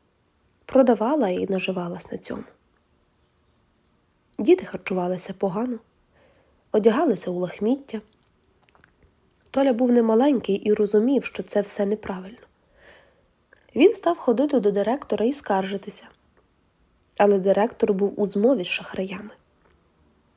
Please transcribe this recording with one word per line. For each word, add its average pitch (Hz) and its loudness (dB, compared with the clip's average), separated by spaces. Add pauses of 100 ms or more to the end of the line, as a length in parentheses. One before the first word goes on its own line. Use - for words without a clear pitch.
(640)
Продавала 247 2
і 180 -2
наживалась 180 -6
на 185 -8
цьому. - -12 (2000)
Діти 285 2
харчувалися 185 -6
погано, 214 -6 (920)
одягалися 220 2
у 180 -4
лахміття. 214 -4 (1500)
Толя 277 2
був 240 2
немаленький 233 4
і 208 0
розумів, 214 2
що - -10
це 202 -2
все 202 -2
неправильно. 196 -6 (1400)
Він 349 6
став 339 -2
ходити 262 2
до 202 2
директора 208 -2
і 269 0
скаржитися. 196 -6 (1120)
Але 208 4
директор 202 0
був 196 -2
у 202 0
змові 208 2
з 175 -8
шахраями. 196 -8 (1080)